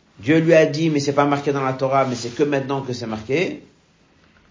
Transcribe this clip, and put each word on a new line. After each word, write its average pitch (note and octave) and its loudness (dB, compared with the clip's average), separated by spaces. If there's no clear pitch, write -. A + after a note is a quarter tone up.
Dieu D#3 2
lui D#3+ 4
a D#3+ 8
dit, D#3 0
mais D3 0
c'est C#3 -2
pas C#3+ 2
marqué C#3+ 0
dans C#3 -2
la C3 -2
Torah, C3 0
mais B2 -4
c'est A#2 -8
que D#3 2
maintenant C#3 -2
que B2+ -6
c'est A#2 -10
marqué ? B2+ -4